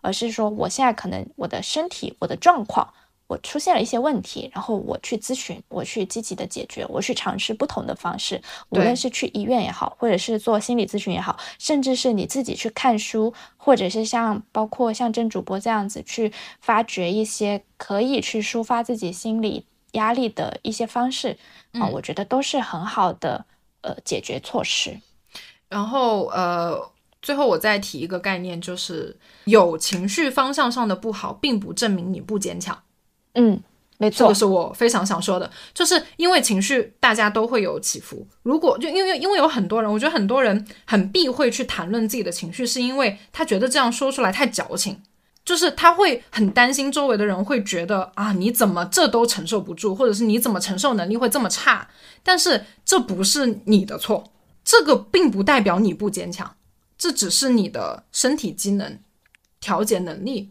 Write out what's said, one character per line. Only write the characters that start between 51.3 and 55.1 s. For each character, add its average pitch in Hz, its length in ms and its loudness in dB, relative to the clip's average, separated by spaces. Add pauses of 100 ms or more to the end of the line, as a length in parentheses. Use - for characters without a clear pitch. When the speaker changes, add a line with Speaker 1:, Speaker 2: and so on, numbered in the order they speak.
Speaker 2:
么 - 100 0
差”， - 400 2 (360)
但 370 120 6
是 285 280 2 (200)
这 381 140 4
不 190 240 -2
是 233 440 0
你 202 180 6
的 - 120 -8
错， - 360 -2 (320)
这 453 180 6
个 294 140 4
并 349 340 2